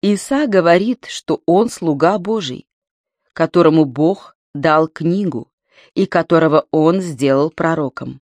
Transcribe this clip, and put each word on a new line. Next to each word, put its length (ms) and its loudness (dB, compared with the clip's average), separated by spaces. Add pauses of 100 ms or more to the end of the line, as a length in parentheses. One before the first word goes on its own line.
Иса 460 -2
говорит, 600 2
что 380 -6
он 240 2
слуга 480 -2
Божий, 500 -6 (640)
которому 520 4
Бог 500 -2 (200)
дал 320 2
книгу 640 -4 (420)
и 140 0
которого 640 2
он 280 2
сделал 520 0
пророком. 680 -6 (140)